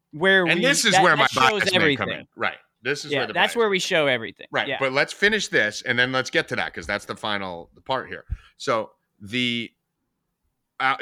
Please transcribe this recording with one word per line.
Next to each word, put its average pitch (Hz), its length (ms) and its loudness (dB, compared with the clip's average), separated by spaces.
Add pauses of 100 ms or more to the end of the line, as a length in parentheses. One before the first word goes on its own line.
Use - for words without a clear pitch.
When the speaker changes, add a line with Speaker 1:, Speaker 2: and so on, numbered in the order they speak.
(120)
Speaker 1:
where 185 340 4
Speaker 2:
And 165 140 2
Speaker 1:
we, 220 60 0
Speaker 2:
this 269 200 2
is 202 80 4
Speaker 1:
that, 190 100 6
Speaker 2:
where 170 120 6
Speaker 1:
that - 40 0
Speaker 2:
my 139 80 4
Speaker 1:
shows 135 340 2
Speaker 2:
bias - 40 2
may 202 60 0
come 180 100 2 (280)
Speaker 1:
everything. - 0 - (120)
Speaker 2:
in. - 140 -20
Right. 95 220 -4 (240)
This 139 220 -4
is 147 80 -10
Speaker 1:
Yeah, 139 80 -2
Speaker 2:
where 240 80 -2
the 107 60 -10
Speaker 1:
that's 196 200 2
Speaker 2:
bias - 40 -10
Speaker 1:
where 233 100 2
Speaker 2:
may 202 40 0
Speaker 1:
we 190 80 0
Speaker 2:
come 175 80 -2
Speaker 1:
show 160 200 2
Speaker 2:
in. 131 60 2
Speaker 1:
everything. 113 380 -8
Speaker 2:
Right. 117 160 -2
Speaker 1:
Yeah. 131 120 -6
Speaker 2:
But 131 140 -2
let's 147 180 0
finish 208 380 0
this, 110 320 0
and 123 160 -2
then 123 140 2
let's 131 180 -2
get 160 200 -2
to 127 80 -4
that, 82 160 -4
'cause 87 140 -12
that's 101 180 -4
the 113 100 -8
final 98 540 -8 (160)
part 131 220 -4
here. 90 180 -14 (320)
So 113 340 -4 (280)
the, 117 520 -4 (1080)
uh, 131 220 0